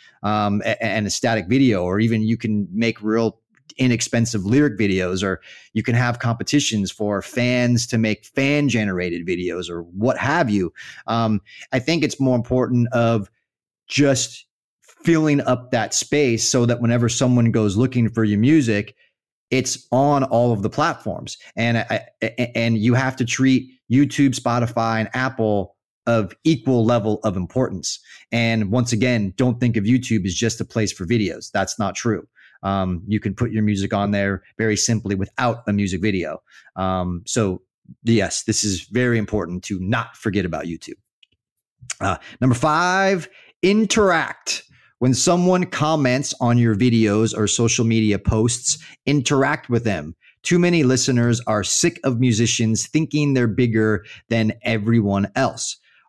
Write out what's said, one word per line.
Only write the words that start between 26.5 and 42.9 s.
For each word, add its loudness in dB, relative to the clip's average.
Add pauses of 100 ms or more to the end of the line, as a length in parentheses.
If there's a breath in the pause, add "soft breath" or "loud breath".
level 0
of -2
importance. -4 (340 loud breath)
And 0
once 0
again, 0
don't 0
think 2
of 0
YouTube 0
as -4
just -2
a -6
place -4
for -10
videos. -2
That's -4
not -4
true. -4 (360 soft breath)
Um, -2
you -2
can -4
put -2
your -2
music 0
on 0
there -2 (160 soft breath)
very 0
simply -2
without -4
a 0
music -2
video. -4 (320 soft breath)
Um, -4
so -2 (400)
yes, 0
this -2
is -4
very 0
important -4
to -8
not -4
forget -2
about -6
YouTube. -12 (1000)
Uh, -2 (220 loud breath)
number 4
five, 0 (360 loud breath)